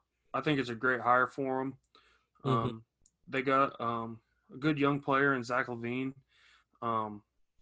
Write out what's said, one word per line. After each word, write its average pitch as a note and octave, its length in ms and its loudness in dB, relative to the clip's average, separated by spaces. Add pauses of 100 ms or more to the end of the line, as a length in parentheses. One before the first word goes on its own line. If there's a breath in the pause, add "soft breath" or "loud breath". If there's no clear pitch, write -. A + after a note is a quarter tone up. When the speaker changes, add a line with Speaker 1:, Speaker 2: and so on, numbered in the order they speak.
(340)
Speaker 1:
I C3 80 -2
think D3 180 2
it's B2 100 -2
a A#2 60 -6
great B2 240 0
hire B2 280 4
for C3 340 -4
him. C3+ 140 -6 (680 soft breath)
Speaker 2:
Mm-hmm. C3+ 60 -2
Speaker 1:
Um, A2+ 340 -2 (460)
they C3 120 -2
got, C3+ 380 2
um, A2+ 400 -4 (340)
a D3 40 -14
good D3 200 0
young C#3 220 2
player C#3 360 2
in B2 100 -2
Zach B2 220 -2
LaVine. B2 460 -6 (680 soft breath)
Um, A2 400 -2 (400)